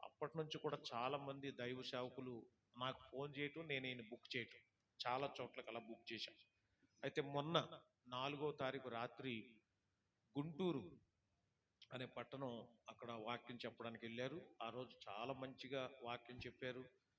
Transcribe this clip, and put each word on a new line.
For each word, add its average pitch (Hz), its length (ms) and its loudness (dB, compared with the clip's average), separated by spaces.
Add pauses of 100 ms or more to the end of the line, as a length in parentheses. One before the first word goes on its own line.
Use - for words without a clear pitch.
అప్పటి - 340 0
నుంచి 156 200 2
కూడా 143 200 2 (160)
చాలామంది 139 560 2
దైవ 123 320 0
సేవకులు 127 640 0 (300)
నాకు 127 260 0
ఫోన్ 135 360 -4
చేయటం, 147 300 0
నేను 131 180 2
ఈయన 123 140 -2
బుక్ 117 360 -4
చేయటం, 117 220 -4 (480)
చాలా 135 340 4
చోట్లకి 123 280 -4
అలా 113 120 0
బుక్ 113 320 -6
చేశాం. - 220 -4 (680)
అయితే 139 200 4
మొన్న 143 580 4 (260)
నాలుగో 139 460 2
తారీఖు 131 360 0
రాత్రి 117 680 -2 (800)
గుంటూరు 151 600 2 (920)
అనే 127 140 -2
పట్టణం 120 600 -2 (200)
అక్కడ 117 220 -6
వాక్యం 117 540 0
చెప్పడానికి 113 420 -2
వెళ్ళారు. 123 400 -2 (160)
ఆ 113 80 0
రోజు 120 260 -4 (120)
చాలా 113 240 0
మంచిగా 131 580 -2 (120)
వాక్యం 123 360 -2
చెప్పారు, 127 420 -2 (380)